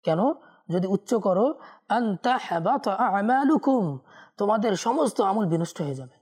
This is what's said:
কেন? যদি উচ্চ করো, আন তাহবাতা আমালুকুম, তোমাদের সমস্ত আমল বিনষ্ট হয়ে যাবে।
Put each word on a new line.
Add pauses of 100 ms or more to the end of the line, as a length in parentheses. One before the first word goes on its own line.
কেন? (520)
যদি
উচ্চ
করো, (340)
আন
তাহবাতা
আমালুকুম, (380)
তোমাদের
সমস্ত
আমল
বিনষ্ট
হয়ে
যাবে।